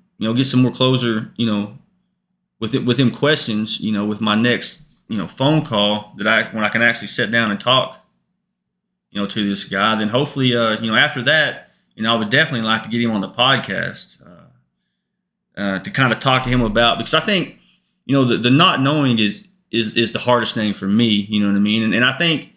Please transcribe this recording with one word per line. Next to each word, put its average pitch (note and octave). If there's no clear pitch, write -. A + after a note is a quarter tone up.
you A2
know, A2+
get C3
some B2+
more A#2+
closure, A#2+
you A#2
know, G#2
with A2+
it, B2+
with A#2+
them B2+
questions, A#2
you A2
know, G#2
with G#2+
my G#2+
next, A#2
you A2
know, E2
phone D3
call G#2
that G#2
I, A2
when G#2+
I G#2
can A2+
actually A#2
sit A2
down A#2
and G2+
talk, -
you G2+
know, G2+
to G#2
this G2
guy. G#2
Then G#2+
hopefully, C3
uh, A2
you A2+
know, A2
after C3+
that, D3
you -
know, A#2
I A2+
would G#2
definitely C3
like A2
to G#2+
get A#2
him A#2
on G#2+
the F#2
podcast, -
uh, -
uh, G2
to G#2
kinda B2
talk B2+
to B2
him B2
about, A2+
because A#2
I D#3
think, F3+
you C#3
know, C3+
the, A#2
the A#2+
not D#3
knowing C3+
is, G2+
is, A2
is A2+
the -
hardest A#2+
thing G#2+
for -
me, G#2
you G#2+
know G#2
what G2+
I G2+
mean? G#2+
And, A2
and A#2+
I B2+
think E3